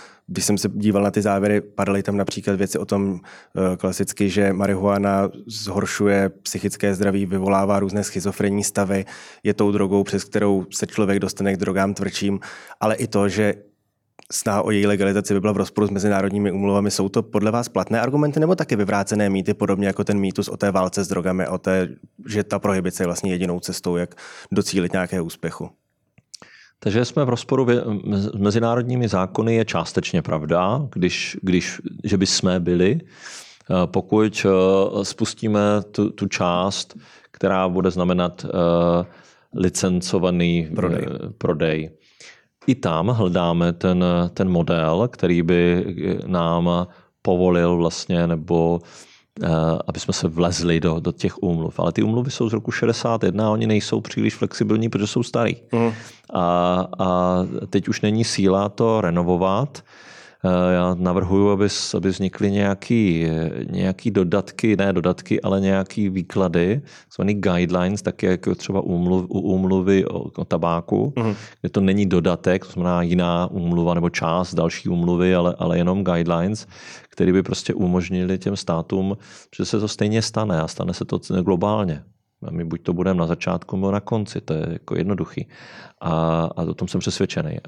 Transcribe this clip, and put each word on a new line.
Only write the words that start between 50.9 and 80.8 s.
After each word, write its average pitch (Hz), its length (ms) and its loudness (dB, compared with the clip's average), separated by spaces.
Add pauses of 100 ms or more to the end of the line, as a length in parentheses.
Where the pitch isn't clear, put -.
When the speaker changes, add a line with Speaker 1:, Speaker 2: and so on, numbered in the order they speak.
Speaker 2:
do 82 120 -4
těch - 300 -6
úmluv. 82 380 -2
Ale 85 120 0
ty 110 100 0
úmluvy 117 280 0
jsou 117 180 -2
z 104 40 -6
roku 110 200 -4
šedesát 113 520 -2
jedna 98 220 0
a 107 40 2
oni 113 160 0
nejsou 107 340 0
příliš 110 340 -2
flexibilní, 110 540 0
protože 104 180 -2
jsou 120 160 0
starý. 117 340 0 (160)
Speaker 1:
Mhm. 117 200 2 (420)
Speaker 2:
A, 90 520 2 (120)
a 90 400 2 (320)
teď 98 180 0
už - 120 -2
není 107 240 2
síla 98 440 2
to 113 320 2
renovovat. 90 800 2 (640)
Eh, 90 300 4
já 90 240 2
navrhuju, 92 520 2
aby 101 180 2
s-, - 260 -6
aby 95 140 0
vznikly 95 420 -2
nějaký, 98 760 0
eh, 80 240 -2 (200)
nějaký 92 400 -2
dodatky, 98 680 0
ne 98 160 2
dodatky, 90 480 0
ale 98 200 0
nějaký 95 480 0
výklady, 92 720 0 (220)
takzvaný 98 300 -2
guidelines, 90 680 0
tak - 200 -6
jako 92 320 0
třeba 98 260 -4
úmluv-, 90 480 0
u 95 120 -4
úmluvy 95 640 2
o, - 120 -6 (180)
o 85 80 -6
tabáku, 85 760 0
Speaker 1:
Mhm. 110 160 0 (260)
Speaker 2:
kde - 100 -4
to 104 100 0
není 98 260 2
dodatek, 90 600 0
to - 60 -20
znamená 87 300 0
jiná 87 480 0
úmluva 85 440 0
nebo 85 160 0
část 87 440 -2
další 85 340 -2
úmluvy, 87 460 2
ale, 87 240 2
ale 85 200 0
jenom 92 260 0
guidelines, 85 600 0 (440)
které 90 220 2
by 95 100 4
prostě - 320 -4
umožnily 92 640 0
těm 101 180 -4
státům, 95 600 -2 (400)
že - 80 -4
se 104 160 -2
to 104 80 -2
stejně 110 340 0
stane 107 400 -2
a 80 60 -4
stane 90 260 -4